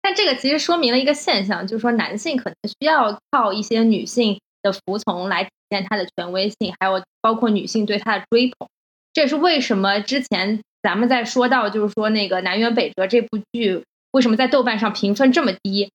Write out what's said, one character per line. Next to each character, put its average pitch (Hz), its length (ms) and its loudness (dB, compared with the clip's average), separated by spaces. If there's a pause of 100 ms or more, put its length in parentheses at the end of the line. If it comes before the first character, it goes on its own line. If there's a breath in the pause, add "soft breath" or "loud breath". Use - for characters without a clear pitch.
但 392 140 -2
这 427 100 2
个 269 100 2
其 262 140 -2
实 302 80 2
说 339 200 0
明 262 140 2
了 254 80 4
一 262 60 0
个 294 80 4
现 247 320 -2
象， 190 220 -4
就 220 100 -6
是 208 40 -4
说 240 100 2
男 202 260 -2
性 302 180 -4
可 - 140 -4
能 - 60 -12 (120)
需 - 120 -10
要 269 400 2 (120)
靠 226 220 2
一 214 80 -4
些 226 220 0
女 220 220 2
性 214 340 0 (240)
的 196 100 2
服 196 240 -6
从 185 320 -4
来 185 140 0
体 196 60 -8 (200)
现 196 180 -4
他 214 80 0
的 185 200 -2
权 175 160 -6
威 190 180 -2
性， 202 300 -4
还 190 80 0
有 190 140 0 (200)
包 220 140 2
括 226 140 0
女 202 180 0
性 214 180 -2
对 208 120 -2
他 214 200 -2
的 185 120 -8
追 240 180 4
捧。 - 200 -8 (460)
这 311 100 2
也 269 40 4
是 294 80 0
为 311 240 2
什 226 180 -2
么 196 220 0
之 254 220 -4
前 208 400 -2 (200)
咱 185 160 0
们 240 100 2
在 247 160 2
说 247 240 0
到， 240 220 2
就 208 180 -2
是 202 60 -6
说 214 160 -2
那 214 180 0
个 185 140 0
《南 185 180 -2
辕 233 140 2
北 185 160 0
辙》 185 180 -4
这 233 140 4
部 220 180 -6 (120)
剧 190 320 -2 (280)
为 262 100 4
什 233 100 4
么 220 60 4
在 254 100 2
豆 254 160 4
瓣 220 160 0
上 208 120 0
评 202 220 -2
分 262 180 4
这 302 120 2
么 208 80 0 (100)
低 196 340 -2